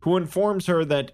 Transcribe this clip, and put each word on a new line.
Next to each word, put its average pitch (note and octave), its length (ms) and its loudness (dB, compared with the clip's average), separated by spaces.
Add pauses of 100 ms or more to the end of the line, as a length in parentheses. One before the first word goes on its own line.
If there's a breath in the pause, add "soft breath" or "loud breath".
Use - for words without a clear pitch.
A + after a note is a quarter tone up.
who F3 180 2
informs F#3+ 480 0
her E3 180 2
that C#3+ 300 -2